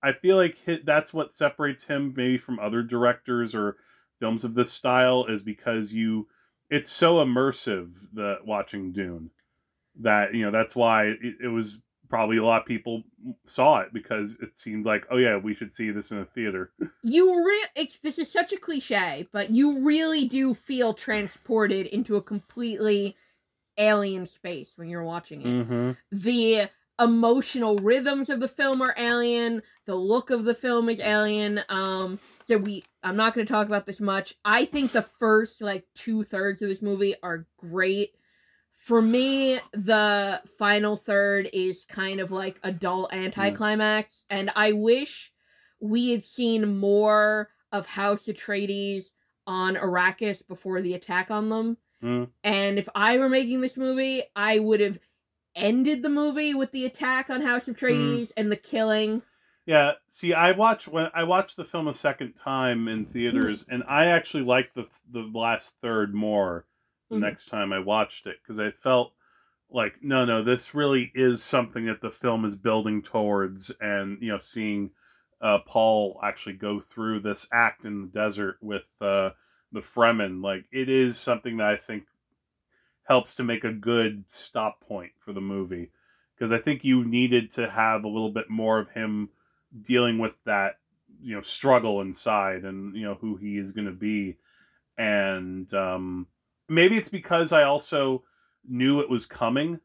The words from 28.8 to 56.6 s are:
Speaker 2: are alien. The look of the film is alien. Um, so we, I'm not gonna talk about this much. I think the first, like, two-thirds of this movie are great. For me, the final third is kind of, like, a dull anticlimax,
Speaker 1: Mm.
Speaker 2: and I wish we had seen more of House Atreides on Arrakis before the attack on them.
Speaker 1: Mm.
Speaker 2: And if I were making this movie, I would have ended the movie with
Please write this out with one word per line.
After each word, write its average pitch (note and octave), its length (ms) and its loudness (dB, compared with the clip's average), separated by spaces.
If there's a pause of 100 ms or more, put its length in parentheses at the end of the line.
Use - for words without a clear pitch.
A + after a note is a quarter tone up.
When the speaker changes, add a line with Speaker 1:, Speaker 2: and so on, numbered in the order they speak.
Speaker 2:
are B3+ 140 0
alien. A#3+ 680 0 (220)
The G3 100 -6
look G3+ 360 0
of A#3 140 0
the A#3 100 2
film A#3+ 340 0
is A3+ 100 -2
alien. G#3 680 0
Um, F#3+ 500 -4 (280)
so A#3 100 2
we, G3+ 280 -4 (180)
I'm F#3+ 140 -4
not A3 180 2
gonna A3+ 120 -2
talk G#3+ 200 0
about G#3 200 -2
this G3 140 -12
much. G3 340 -4 (100)
I A3+ 200 4
think C#4 280 -2
the A3 100 2
first, A3 580 2
like, G3 340 -6
two-thirds G3+ 680 -4
of G#3 60 -2
this F#3+ 140 -4
movie G3+ 400 0
are E3 240 -6 (120)
great. F#3 520 0 (600)
For A#3 300 2
me, C4 580 4 (120)
the G#3 680 2 (180)
final G#3 380 2
third G3+ 560 2
is F#3 320 -2
kind F#3+ 360 -6
of, F#3 100 -4
like, F#3+ 320 -6
a F#3+ 100 -4
dull F#3 400 -2
anticlimax, G#3 1160 0
Speaker 1:
Mm. G3 80 -4
Speaker 2:
and G3 180 -4
I G#3+ 160 4
wish A3+ 600 0 (480)
we A#3+ 320 0
had A3 120 -2
seen A3 540 0
more G#3+ 720 4 (220)
of G3+ 140 -4
House G3+ 400 -2
Atreides G3+ 840 -4 (360)
on F#3 280 0
Arrakis F#3+ 720 0
before F#3 340 -6
the F3+ 140 -2
attack F3+ 360 -4
on G#3+ 200 -2
them. A3+ 260 -2 (260)
Speaker 1:
Mm. B2 260 -2 (160)
Speaker 2:
And G3+ 340 0
if G3 160 -4
I A3 240 4
were C4+ 100 4
making B3+ 320 2
this B3+ 160 -4
movie, C4 460 0 (120)
I G#3+ 260 2
would G#3+ 200 4
have G3+ 180 0 (560)
ended B3 480 2
the D4+ 60 -2
movie D4 460 0
with C4+ 160 -2